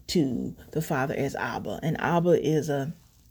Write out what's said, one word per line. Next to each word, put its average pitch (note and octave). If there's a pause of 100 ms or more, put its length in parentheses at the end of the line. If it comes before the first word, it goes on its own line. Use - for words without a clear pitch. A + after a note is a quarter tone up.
to C3+ (180)
the D#3
Father D#3
as C#3
Abba. -
And D#3
Abba E3+
is D#3
a C#3+ (360)